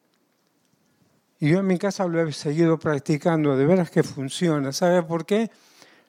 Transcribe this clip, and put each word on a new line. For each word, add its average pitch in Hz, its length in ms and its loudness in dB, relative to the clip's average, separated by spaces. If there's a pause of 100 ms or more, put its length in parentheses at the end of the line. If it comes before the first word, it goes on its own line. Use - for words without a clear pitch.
(1400)
Y 147 120 2
yo 180 100 2
en 196 80 -2
mi 185 100 2
casa 196 280 -2
lo 170 140 -2
he 160 120 -2
seguido 160 460 0
practicando, 151 800 0
de 135 80 2
veras 175 260 2
que 160 120 2
funciona. 139 720 -2
¿Sabe 175 320 2
por 160 200 -4
qué? 208 260 -2 (580)